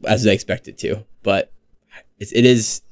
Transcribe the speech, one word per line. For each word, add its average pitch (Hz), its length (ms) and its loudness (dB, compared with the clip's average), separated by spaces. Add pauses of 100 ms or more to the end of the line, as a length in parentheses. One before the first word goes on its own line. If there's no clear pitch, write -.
as 110 220 0
I 101 40 6
expect - 360 -4
it - 120 -18
to, - 260 -6 (180)
but - 300 -2 (680)
it's, - 140 -12
it 120 120 4
is, 120 360 2 (100)